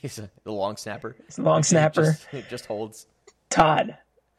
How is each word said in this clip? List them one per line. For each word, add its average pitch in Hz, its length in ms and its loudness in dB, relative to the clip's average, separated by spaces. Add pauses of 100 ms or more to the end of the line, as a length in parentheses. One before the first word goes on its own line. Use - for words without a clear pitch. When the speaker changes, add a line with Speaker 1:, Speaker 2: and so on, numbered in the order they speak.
Speaker 1:
he's - 160 -10
a, 107 140 -14 (100)
the - 80 -12
long 104 260 -4
snapper. 110 380 -12 (120)
Speaker 2:
He's - 120 -18
a - 40 -6
long 160 180 4
Speaker 1:
He - 20 2
Speaker 2:
snapper. 156 440 4
Speaker 1:
just, 156 200 0
he 135 240 -12
just 120 160 -10
holds. 107 400 -10 (440)
Speaker 2:
Todd. 156 460 2 (420)